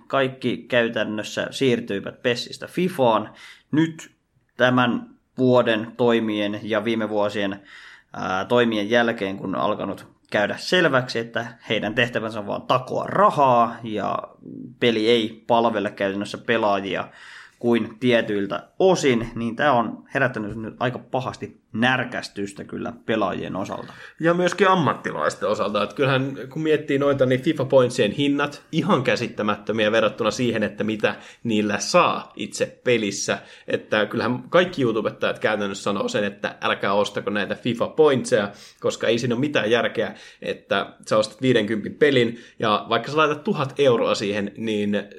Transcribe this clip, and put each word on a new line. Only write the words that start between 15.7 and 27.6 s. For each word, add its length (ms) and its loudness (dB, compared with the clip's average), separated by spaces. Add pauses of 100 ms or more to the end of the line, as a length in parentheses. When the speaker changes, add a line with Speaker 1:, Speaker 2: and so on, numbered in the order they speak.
Speaker 1:
käytännössä 460 -4
pelaajia 720 0 (520)
kuin 400 0
tietyiltä 680 0 (120)
osin, 560 4
niin 200 -4
tää 180 2
on 300 0 (100)
herättänyt 440 -2
nyt 220 -10
aika 200 -2
pahasti 600 -8 (120)
närkästystä 880 -4
kyllä 300 -10 (120)
pelaajien 500 -2
osalta. 380 -8 (260)
Speaker 2:
Ja 140 2
myöskin 340 2
ammattilaisten 840 0
osalta. 340 0
Et 100 -6
kyllähän 440 0 (120)
kun 120 -8
miettii 380 2
noita, 260 4
niin 160 2
fifa 240 0